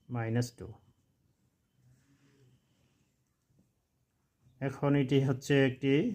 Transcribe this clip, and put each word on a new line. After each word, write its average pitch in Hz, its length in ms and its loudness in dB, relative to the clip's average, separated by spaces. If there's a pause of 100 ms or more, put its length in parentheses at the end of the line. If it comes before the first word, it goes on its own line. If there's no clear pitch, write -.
minus 120 400 -4 (100)
two। 92 140 -16 (4000)
এখন 139 360 -2
এটি 139 240 2
হচ্ছে 135 340 0 (120)
একটি 135 260 -2 (220)